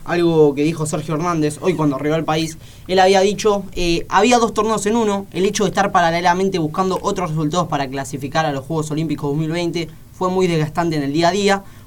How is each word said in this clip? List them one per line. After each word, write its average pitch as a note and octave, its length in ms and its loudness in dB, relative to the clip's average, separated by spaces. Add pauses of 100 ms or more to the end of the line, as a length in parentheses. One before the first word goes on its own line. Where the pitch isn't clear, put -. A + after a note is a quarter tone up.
algo E3 500 4
que C#3+ 100 0
dijo D#3 220 -2
Sergio D#3 300 -4
Hernández D#3 460 -2
hoy F3+ 140 0
cuando D3 200 0
arribó D3 200 -2
al D#3+ 100 -2
país. D#3+ 320 -2 (320)
Él F#3 100 2
había F#3+ 220 6
dicho, G3+ 420 2 (100)
eh, E3+ 360 0
"Había A#3+ 280 4
dos A#3+ 160 2
torneos G#3+ 320 0
en A3 120 2
uno, G3+ 340 0
el F3+ 140 -2
hecho G#3 180 0
de F#3 60 2
estar G3 240 0
paralelamente F3 680 2
buscando F3+ 420 -2
otros F3+ 280 -2
resultados D#3 400 -2
para C#3 180 -2
clasificar C#3 580 -4
a D3 60 -2
los C3+ 140 -6
Juegos D#3 260 -4
Olímpicos D3+ 380 -2
dos C#3+ 100 0
mil D#3 100 -2
veinte E3 380 -2 (300)
fue F#3 120 -2
muy F#3 180 2
desgastante E3 500 0
en D3 60 -2
el C#3 100 -4
día E3+ 160 2
a - 20 0
día. G3 320 2 (240)